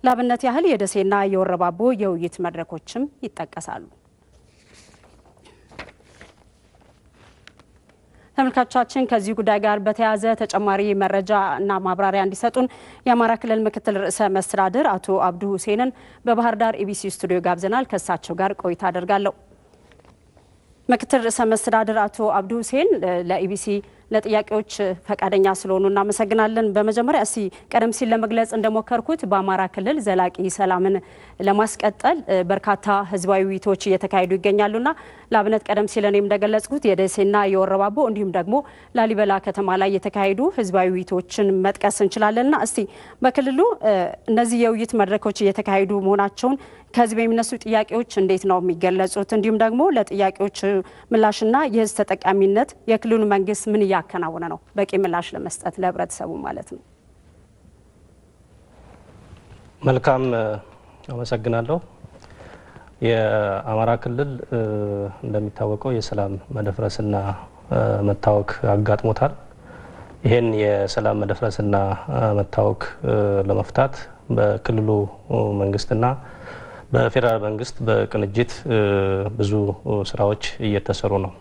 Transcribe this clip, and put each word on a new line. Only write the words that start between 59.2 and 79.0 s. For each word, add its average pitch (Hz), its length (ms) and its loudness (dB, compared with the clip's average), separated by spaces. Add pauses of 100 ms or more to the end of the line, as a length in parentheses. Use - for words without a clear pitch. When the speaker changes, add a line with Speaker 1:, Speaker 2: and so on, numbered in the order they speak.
Speaker 2:
መልካም፣ 131 420 2 (840)
አመሰግናለሁ። 120 720 -2 (1200)
የአማራ 110 960 0
ክልል 127 320 -4 (920)
እንደሚታወቀው 107 720 -4
የሰላም 104 420 -4 (180)
መደፍረስና 104 640 -4 (880)
መታወክ 101 480 2 (160)
አጋጥሞታል። 107 640 0 (880)
ይህን 117 300 4
የሰላም 104 640 0
መደፍረስና 101 560 -2 (600)
መታወክ 104 480 0 (600)
ለመፍታት 101 520 0 (340)
በክልሉ 110 600 0 (680)
መንግስትና 101 480 0 (840)
በፌዴራል 120 520 4
መንግስት 107 400 -6
በቅንጅት 107 720 0 (840)